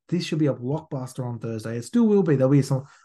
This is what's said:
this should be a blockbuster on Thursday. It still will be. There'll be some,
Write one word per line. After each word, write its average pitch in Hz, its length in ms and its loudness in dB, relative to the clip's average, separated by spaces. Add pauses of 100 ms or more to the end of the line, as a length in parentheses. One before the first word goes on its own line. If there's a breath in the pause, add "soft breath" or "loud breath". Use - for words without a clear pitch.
this 175 160 -2
should 165 140 -4
be 147 80 0
a 127 80 0
blockbuster 127 720 -8
on 117 120 -8
Thursday. 113 380 -8
It 120 80 -8
still 240 220 2
will 202 160 4
be. 160 140 2
There'll 131 140 4
be 143 120 6
some, 135 220 -2 (200 loud breath)